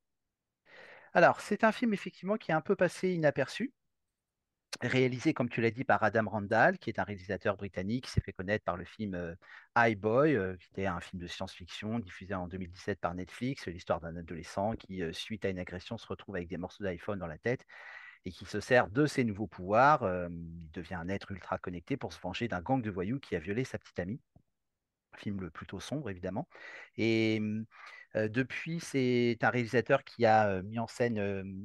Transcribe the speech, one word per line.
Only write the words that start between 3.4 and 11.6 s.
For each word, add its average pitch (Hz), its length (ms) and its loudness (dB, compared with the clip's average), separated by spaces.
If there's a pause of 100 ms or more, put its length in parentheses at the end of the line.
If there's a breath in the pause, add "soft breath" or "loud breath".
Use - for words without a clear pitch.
réalisé, 127 520 2
comme 120 160 0
tu - 120 -2
l'as 113 100 4
dit, 123 120 -4
par 104 200 4
Adam 107 260 4
Randall, 110 480 4
qui - 140 -8
est 101 80 -4
un 95 40 0
réalisateur 98 540 -2
britannique 101 480 -4
qui - 60 -10
s'est - 100 0
fait - 120 -4
connaître 98 300 -2
par 87 140 -2
le 90 80 -8
film, 101 300 -8
euh, 87 180 -6 (420 loud breath)
I, 117 200 6
Boy, 123 400 4
euh, 92 220 0
qui - 120 -20
était 98 160 -4
un 87 140 -2
film 90 200 -10
de 87 80 -8
science-fiction 104 680 -8